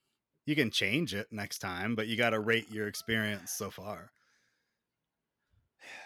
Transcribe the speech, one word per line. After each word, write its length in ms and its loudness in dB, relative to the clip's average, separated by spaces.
You 100 2
can 160 4
change 420 2
it 180 -4
next 280 -6
time, 360 -2
but 120 0
you 80 -2
gotta 240 4
rate 320 2
your 160 -2
experience 640 -2
so 180 -4
far. 420 -10